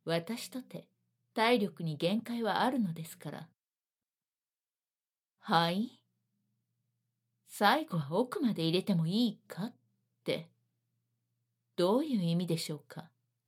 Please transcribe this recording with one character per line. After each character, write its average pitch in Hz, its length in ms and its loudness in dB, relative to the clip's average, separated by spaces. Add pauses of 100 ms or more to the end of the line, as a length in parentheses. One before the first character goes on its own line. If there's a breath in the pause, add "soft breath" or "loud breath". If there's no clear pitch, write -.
私 170 460 -4
と 262 100 -8
て - 280 -16 (460)
体 233 260 4
力 196 220 -4
に 156 140 -2
限 185 240 0
界 233 220 -6
は 190 200 0
あ 233 80 2
る 269 100 -2
の 185 120 0
で 165 120 -8
す - 120 -16
か - 140 -12
ら。 - 180 -12 (1900)
は 170 320 4
い？ 208 300 -2 (1500)
最 262 380 4
後 175 120 -2
は 139 120 -4
奥 254 300 0
ま 233 120 2
で 165 120 -2
入 165 80 2
れ 180 100 2
て 202 120 2
も 165 120 2
い 220 220 2
い - 200 -6
か 180 180 -8
っ - 80 -12 (500)
て、 82 260 -4 (1300)
ど 190 220 4
う 311 60 0
い 269 140 -2
う 180 40 0
意 170 140 2
味 180 100 0
で 165 120 0
し - 140 -6
ょ 151 40 -6
う - 100 -12
か。 - 240 -16 (380)